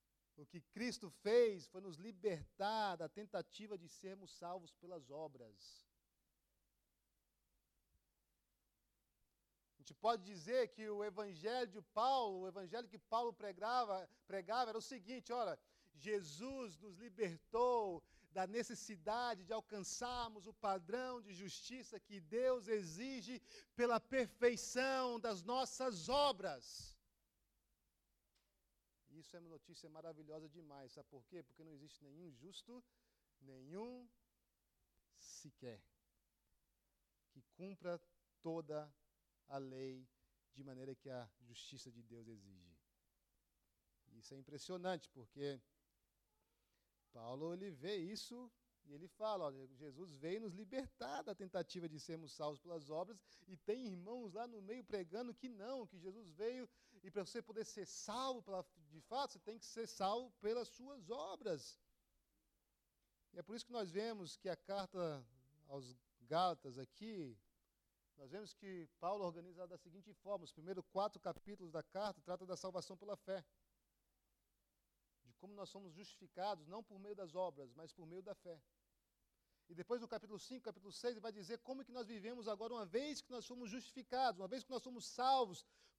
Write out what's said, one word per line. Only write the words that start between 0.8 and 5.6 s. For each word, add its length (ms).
fez 560
foi 140
nos 160
libertar 1000
da 120
tentativa 680
de 120
sermos 440
salvos 420
pelas 360
obras. 760